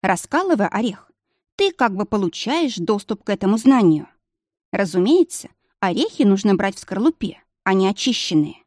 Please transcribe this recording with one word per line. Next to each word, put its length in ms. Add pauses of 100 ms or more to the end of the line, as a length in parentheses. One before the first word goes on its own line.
Раскалывая 680
орех, 420 (460)
ты 160
как 200
бы 120
получаешь 720
доступ 480
к 40
этому 280
знанию. 500 (640)
Разумеется, 760 (320)
орехи 420
нужно 320
брать 220
в 20
скорлупе, 640 (220)
а 80
не 120
очищенные. 800